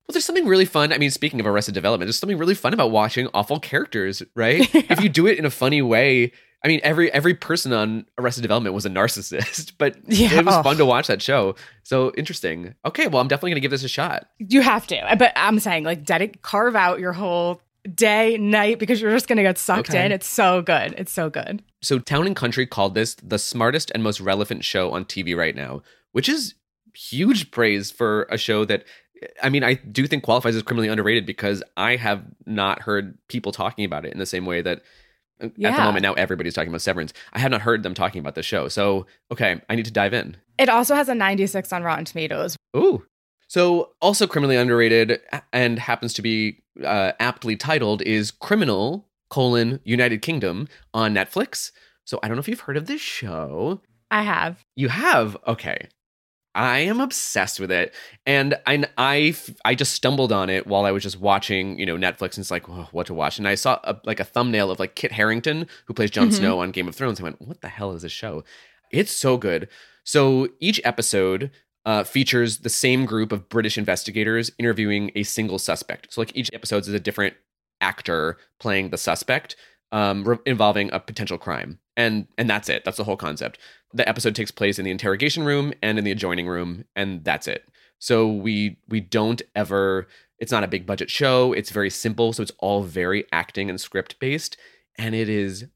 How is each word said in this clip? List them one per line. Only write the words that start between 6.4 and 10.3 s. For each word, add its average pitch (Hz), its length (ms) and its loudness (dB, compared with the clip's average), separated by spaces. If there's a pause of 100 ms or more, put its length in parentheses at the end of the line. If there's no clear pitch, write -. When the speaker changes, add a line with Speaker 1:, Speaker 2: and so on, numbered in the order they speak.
Speaker 1:
I 139 60 -2
mean, 160 160 2
every, 160 300 4
every 156 220 4
person - 360 -4
on 110 340 0 (120)
Arrested 123 240 -2
Development 107 340 0
was 104 100 -4
a 101 40 -2
narcissist, 101 880 -2
<laughs> - 20 -16
but - 180 2 (120)
Speaker 2:
Yeah. 214 320 6